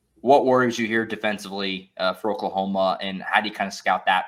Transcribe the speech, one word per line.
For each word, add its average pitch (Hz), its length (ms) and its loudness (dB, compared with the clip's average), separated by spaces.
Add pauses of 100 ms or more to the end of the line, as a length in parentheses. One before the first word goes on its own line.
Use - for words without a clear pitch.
(200)
What 127 260 6
worries 123 320 4
you 117 80 -2
here 113 180 0
defensively, 98 920 -6
uh, 92 160 0
for 107 180 -2
Oklahoma, 95 680 0
and 95 220 -6
how 107 180 2
do 107 80 -4
you 101 60 -12
kinda 98 160 -4
scout - 360 -2
that, 92 220 2